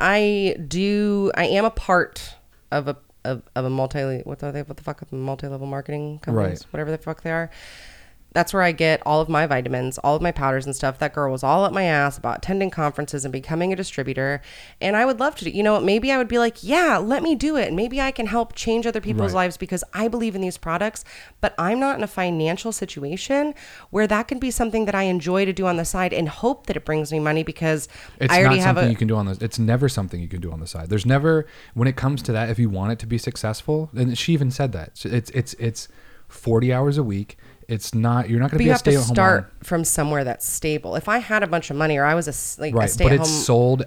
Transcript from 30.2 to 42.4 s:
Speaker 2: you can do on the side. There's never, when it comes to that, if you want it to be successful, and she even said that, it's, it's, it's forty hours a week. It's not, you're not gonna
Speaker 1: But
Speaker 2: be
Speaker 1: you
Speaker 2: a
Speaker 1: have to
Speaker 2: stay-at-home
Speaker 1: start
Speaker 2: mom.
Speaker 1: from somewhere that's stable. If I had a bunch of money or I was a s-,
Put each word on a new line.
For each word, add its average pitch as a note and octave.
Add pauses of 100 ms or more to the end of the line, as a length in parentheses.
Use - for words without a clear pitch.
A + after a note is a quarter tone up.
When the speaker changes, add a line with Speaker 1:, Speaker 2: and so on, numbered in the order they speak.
Speaker 2:
you E2+
can F2+
do F2
on D#2+
the E2
side. E2
There's G#2
never, D3+ (280)
when A#2+
it C3
comes C3+
to B2
that, A2+
if A2+
you A#2
want G2
it A2+
to A2+
be A2+
successful, D3+
and B2
she -
even C#3
said C3
that, E2+ (120)
it's, A#2
it's, -
it's A2+ (400)
forty A#2
hours C#3+
a D3+
week. G2+ (320)
It's A2+
not, A#2
you're A#2
not C#3
gonna D3+
Speaker 1:
But -
Speaker 2:
be D#3
Speaker 1:
you D#3
Speaker 2:
a D#3
Speaker 1:
have -
to D3
Speaker 2:
stay-at-home B2
Speaker 1:
start F#3
Speaker 2:
mom. - (120)
Speaker 1:
from E3
somewhere D3
that's -
stable. D3+
If D#3+
I A3
had G#3+
a G3
bunch E3
of C#3+
money D#3
or C#3
I D3+
was E3
a D3
s-, -